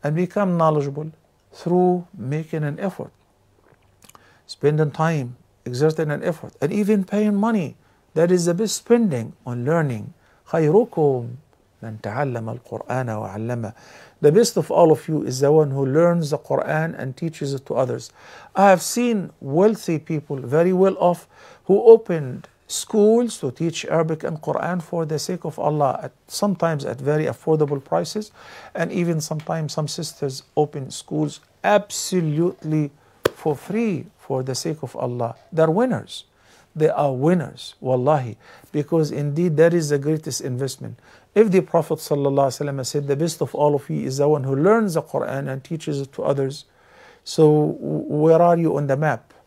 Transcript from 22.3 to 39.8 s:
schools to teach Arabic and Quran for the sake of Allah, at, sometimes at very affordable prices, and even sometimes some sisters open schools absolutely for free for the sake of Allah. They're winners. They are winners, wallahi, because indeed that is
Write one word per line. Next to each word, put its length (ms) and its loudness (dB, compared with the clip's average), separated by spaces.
schools 720 2
to 120 -4
teach 340 -6
Arabic 380 -2
and 180 -6
Quran 400 -4
for 240 -6
the 140 -4
sake 260 -8
of 140 -10
Allah, 440 0
at, 80 -12
sometimes 560 -2
at 160 -6
very 260 0
affordable 580 0
prices, 480 -4
and 180 -4
even 300 0
sometimes 520 -6
some 140 -4
sisters 560 -8
open 320 -2
schools 520 -6
absolutely 1300 0
for 220 -4
free 500 -4
for 240 -6
the 140 -6
sake 260 -6
of 140 -12
Allah. 400 -6
They're 180 2
winners. 560 -2
They 140 2
are 240 0
winners, 640 -2
wallahi, 580 0
because 400 0
indeed 460 -2
that 160 6
is 160 0